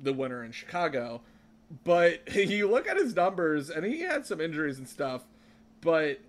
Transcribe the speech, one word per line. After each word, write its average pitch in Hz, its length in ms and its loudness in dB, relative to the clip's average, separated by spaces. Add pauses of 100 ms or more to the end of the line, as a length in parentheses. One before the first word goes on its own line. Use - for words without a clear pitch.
the 135 120 0
winner 127 320 -4
in 113 80 -14
Chicago. 135 720 -4 (600)
But 170 500 4
<laughs> - 40 -
you 202 340 2
look 277 160 2
at 392 100 -2
his 285 200 0
numbers, 170 520 2
and 160 160 -6
he 311 180 -2
had 330 220 -2
some 175 160 -6
injuries 151 380 -2
and 131 80 -14
stuff, 131 360 -6 (580)
but 156 480 2